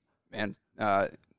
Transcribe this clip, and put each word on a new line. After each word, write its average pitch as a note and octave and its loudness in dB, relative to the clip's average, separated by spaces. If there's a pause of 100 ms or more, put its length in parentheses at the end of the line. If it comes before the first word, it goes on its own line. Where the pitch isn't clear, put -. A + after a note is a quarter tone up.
(320)
and, G#2 -6 (240)
uh, G2 2 (320)